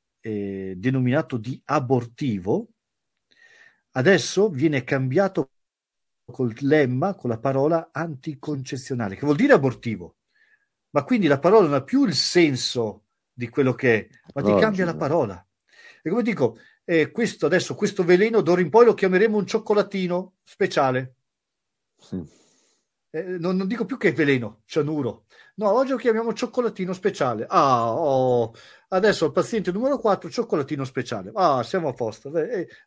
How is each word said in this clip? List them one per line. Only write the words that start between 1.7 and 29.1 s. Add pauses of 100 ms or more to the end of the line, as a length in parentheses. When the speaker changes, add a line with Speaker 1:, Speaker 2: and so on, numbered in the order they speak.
Speaker 1:
adesso
viene
cambiato (720)
col
lemma,
con
la
parola
anticoncezionale,
che
vuol
dire
abortivo. (720)
Ma
quindi
la
parola
non
ha
più
il
senso (280)
di
quello
che
è, (260)
ma
ti
Speaker 2:
Logico.
Speaker 1:
cambia
la
parola. (540)
E
come
dico, (280)
eh,
questo
adesso,
questo
veleno,
d'ora
in
poi
lo
chiameremo
un
cioccolatino
speciale. (840)
Speaker 2:
Sì. (920)
Speaker 1:
Eh,
non,
non
dico
più
che
è
veleno,
cianuro. (300)
No,
oggi
lo
chiamiamo
cioccolatino
speciale.
Ah,
oh, (360)
adesso